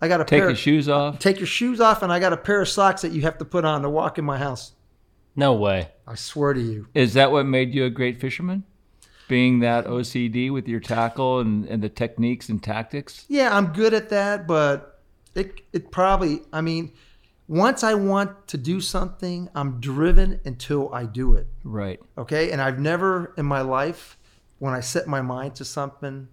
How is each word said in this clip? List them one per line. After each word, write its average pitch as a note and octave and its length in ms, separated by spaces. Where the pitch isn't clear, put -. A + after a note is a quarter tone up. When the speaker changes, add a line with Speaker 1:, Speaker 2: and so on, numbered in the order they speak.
Speaker 1:
I E3 80
got F3 120
a D3+ 40
Speaker 2:
Take D3 160
Speaker 1:
pair F#3 80
Speaker 2:
your B2 80
shoes D3 320
off? C#3+ 320
Speaker 1:
Take G3 180
your F#3+ 80
shoes A#3+ 340
off, A3 220
and F3 100
I F3 60
got F#3 140
a D#3+ 40
pair G3+ 240
of F#3 80
socks G3 340
that E3 100
you D#3 100
have D#3+ 160
to D3+ 60
put F3 200
on D3+ 180
to C#3+ 80
walk D#3+ 280
in D#3 60
my C#3 140
house. C3+ 340
Speaker 3:
No C3+ 160
way. G2 380
Speaker 1:
I A2+ 100
swear C#3+ 380
to B2+ 60
you. A2 340
Speaker 2:
Is B2 200
that C3+ 160
what C#3 160
made C3 280
you C3+ 100
a B2+ 60
great B2 300
fisherman? F3+ 440
Being B2+ 320
that A#2+ 260
O B2 160
C B2 260
D B2 220
with C3+ 160
your A2+ 140
tackle B2 580
and, G#2+ 280
and A2+ 140
the G#2 80
techniques A#2 600
and G#2+ 120
tactics? A2+ 680
Speaker 1:
Yeah, B3+ 280
I'm G3 120
good A3 260
at G#3+ 140
that, G3+ 400
but D3 520
it, F#3+ 240
it - 200
probably, F#3 480
I D#3 80
mean, E3 320
once G#3+ 380
I A3 100
want G3 540
to D#3+ 100
do E3+ 220
something, F3+ 760
I'm C3+ 260
driven C#3 640
until C#3 480
I B2 120
do A#2+ 320
it. - 100
Speaker 2:
Right. G2+ 380
Speaker 1:
Okay? D#3 320
And D3 100
I've C3+ 200
never F3 560
in D3 100
my C#3 140
life, C3+ 580
when C3+ 160
I B2+ 60
set D#3+ 260
my C#3 160
mind B2+ 340
to C3+ 80
something C#3 680